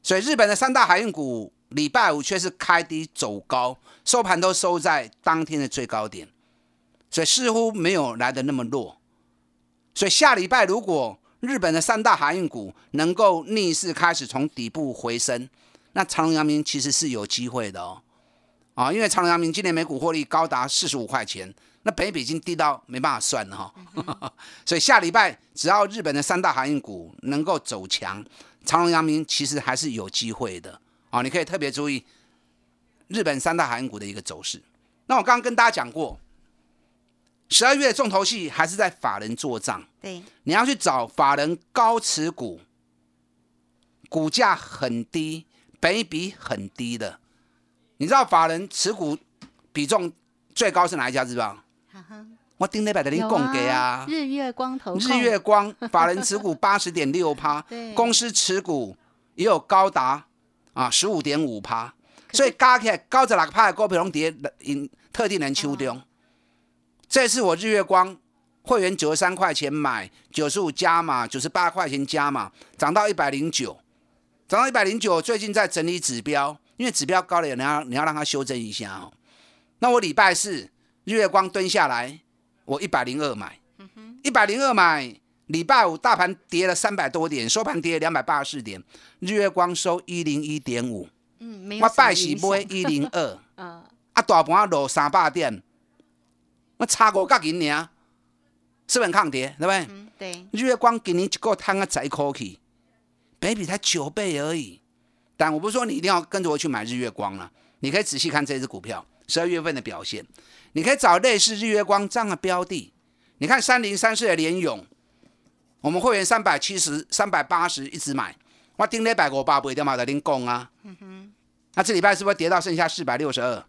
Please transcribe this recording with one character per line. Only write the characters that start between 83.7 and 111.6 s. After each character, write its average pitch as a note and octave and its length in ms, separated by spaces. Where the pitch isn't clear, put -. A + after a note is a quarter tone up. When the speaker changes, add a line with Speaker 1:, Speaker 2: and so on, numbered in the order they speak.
Speaker 2:
嗯 G3 180
哼。 A3+ 260
Speaker 1:
一 C#4 80
百 A#3 160
零 G#3+ 160
二 C4+ 120
买， D#3 420
礼 E3 180
拜 A#3+ 220
五 E3 120
大 A#3+ 160
盘 F#3 220
跌 F3+ 180
了 F3+ 80
三 G#3 180
百 E3 160
多 D#3+ 200
点， B2 200
收 A3 140
盘 C4 160
跌 E3 140
了 D#3+ 60
两 D#3 120
百 D3 100
八 D3 220
十 C#3+ 140
四 C3 40
点， G2 220
日 F#3 140
月 G3+ 160
光 F3 240
收 F3 320
一 F3 200
零 D3+ 180
一 D3+ 160
点 A#2+ 260
五。 G#2 220
Speaker 2:
嗯， A#3 80
没 G#3 120
有 A3 100
什 A3+ 80
么 B3+ 160
影 F3 260
响。 F3+ 120
Speaker 1:
我 G3 40
拜 G3 80
四 G3+ 60
买 F#3 80
一 F#3 80
零 D3+ 240
二。 C3 360
Speaker 2:
<laughs> - 120
嗯。 E3+ 280
Speaker 1:
啊， A#3 100
大 F3 220
盘 G3 260
落 C#3+ 180
三 D3 220
百 E3 200
点， C3 340
我 - 80
差 A3 260
五 F#3+ 160
角 B3+ 140
银 D#3 300
尔， D3+ 180
是 - 120
不 A#3+ 40
是 - 0
很 F3+ 80
抗 F#3 180
跌， C3+ 300
对 D#3+ 80
不 F#3+ 40
对？ F#3+ 180
Speaker 2:
嗯， G3+ 280
对。 F3+ 340
Speaker 1:
日 A3 140
月 B3+ 100
光 A#3 280
今 F3+ 120
年 F3+ 100
一 - 120
股 A3 180
赚 G3 260
啊 F#3+ 80
十 C#3 200
块 C#3+ 240
去， G2 260
本 F#3 120
益 A#3 40
比 G3+ 100
才 F3+ 120
九 D#3 320
倍 F#3 300
而 D3+ 160
已。 A#2+ 260
但 D#3 180
我 D#3 60
不 G3 100
是 G#3+ 40
说 B3 120
你 G#3+ 80
一 C#3 80
定 F3+ 80
要 F#3 120
跟 F#3+ 220
着 E3+ 60
我 D3+ 80
去 E3 100
买 A#2 160
日 A#2 120
月 B2 140
光 G2 280
啦， F2+ 140
你 C3+ 100
可 F3+ 80
以 G#3+ 40
仔 D3 140
细 D#3+ 120
看 D3 140
这 C3+ 160
只 C3 60
股 G2 160
票 G2 240
十 - 120
二 E3+ 60
月 F3 160
份 D#3 140
的 C3 40
表 F#2 240
现， G#2 220
你 D#3 80
可 A3+ 100
以 C#4+ 60
找 F#3 220
类 A#3 180
似 A3 180
日 G#3+ 120